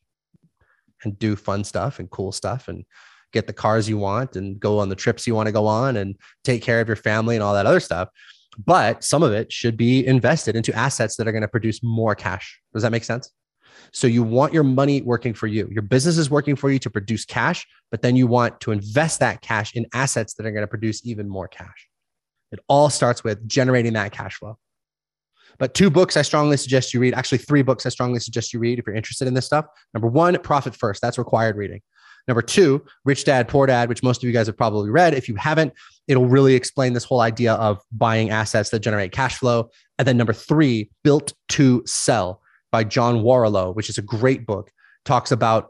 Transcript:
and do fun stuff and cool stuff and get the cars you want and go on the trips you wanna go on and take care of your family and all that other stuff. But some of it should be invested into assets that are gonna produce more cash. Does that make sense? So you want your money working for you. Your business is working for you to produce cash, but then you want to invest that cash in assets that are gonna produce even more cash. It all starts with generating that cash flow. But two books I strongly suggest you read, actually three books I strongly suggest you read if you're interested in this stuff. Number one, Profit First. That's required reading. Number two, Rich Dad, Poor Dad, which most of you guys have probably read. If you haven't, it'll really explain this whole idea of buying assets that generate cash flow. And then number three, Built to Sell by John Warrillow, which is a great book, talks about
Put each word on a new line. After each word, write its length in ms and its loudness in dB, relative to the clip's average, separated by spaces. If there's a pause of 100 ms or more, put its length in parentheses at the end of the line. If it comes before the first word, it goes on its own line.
(1040)
and 120 -10
do 200 -2
fun 260 -6
stuff 380 -6
and 100 -12
cool 220 -8
stuff 340 -8
and 180 -14 (480)
get 140 -2
the 60 -12
cars 360 0
you 100 -2
want 360 -4
and 240 -8
go 220 0
on 80 -2
the 80 -6
trips 320 -4
you 80 0
wanna 160 -2
go 160 0
on 280 0
and 200 -6 (260)
take 180 -2
care 200 0
of 80 -2
your 80 0
family 400 -2
and 80 0
all 100 0
that 120 2
other 120 4
stuff. 300 -4 (580)
But 380 2
some 180 2
of 100 2
it 200 -4
should 240 -4
be 280 2
invested 520 2
into 180 -4
assets 420 -2
that 100 -2
are 60 -2
gonna 160 -2
produce 340 -4
more 340 0
cash. 440 -10 (140)
Does 80 -4
that 80 0
make 140 -2
sense? 260 -8 (640)
So 140 -2
you 160 4
want 300 2
your 120 4
money 380 2
working 320 -2
for 120 -8
you. 240 -2
Your 120 -6
business 360 2
is 120 0
working 260 0
for 140 -2
you 100 2
to 100 -8
produce 340 -6
cash, 400 -4 (260)
but 120 -6
then 140 4
you 100 6
want 340 0
to 120 -4
invest 480 -2
that 200 0
cash 340 -4
in 200 -4
assets 400 -4
that 120 -10
are 40 -4
gonna 160 -6
produce 400 -6
even 220 -10
more 180 -10
cash. 420 -20 (640)
It 80 -16 (100)
all 220 6
starts 320 0
with 260 -6
generating 460 2
that 180 -2
cash 240 -12
flow. 220 -16 (1000)
But 160 -2
two 140 6
books 280 4
I 60 2
strongly 340 2
suggest 360 0
you 80 0
read, 140 2
actually 240 -2
three 240 2
books 240 0
I 40 -4
strongly 280 -4
suggest 340 -8
you 60 -8
read 220 -2
if 60 -10
you're 100 -6
interested 320 -6
in 60 -2
this 120 -2
stuff. 200 -2 (280)
Number 140 -2
one, 340 4
Profit 320 -2
First. 260 -4
That's 180 -4
required 380 0
reading. 260 -10 (460)
Number 140 0
two, 420 2 (200)
Rich 200 0
Dad, 240 2
Poor 180 4
Dad, 220 2
which 140 -4
most 200 0
of 40 -4
you 60 -2
guys 140 2
have 100 -6
probably 340 -2
read. 240 4
If 120 -6
you 100 -8
haven't, 360 0 (340)
it'll 220 4
really 260 6
explain 380 0
this 100 -2
whole 200 2
idea 320 2
of 260 0 (120)
buying 380 0
assets 400 0
that 100 -2
generate 300 -2
cash 280 -4
flow. 320 0 (280)
And 80 0
then 100 2
number 180 2
three, 560 0 (120)
Built 300 2 (180)
to 360 4
Sell 540 -2 (300)
by 140 2
John 380 0
Warrillow, 520 2
which 140 -6
is 100 -8
a 40 -8
great 440 0
book, 240 -6 (340)
talks 280 0
about 380 0